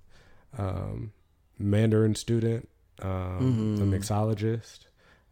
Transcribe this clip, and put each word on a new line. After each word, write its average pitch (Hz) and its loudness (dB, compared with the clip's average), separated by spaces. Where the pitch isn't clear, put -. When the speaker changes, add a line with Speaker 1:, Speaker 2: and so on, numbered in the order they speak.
Speaker 1:
um, 101 -6
Mandarin 110 4
student, 113 -2
um, 95 -6
a 104 0
Speaker 2:
Mm-hmm. 98 2
Speaker 1:
mixologist. 107 -2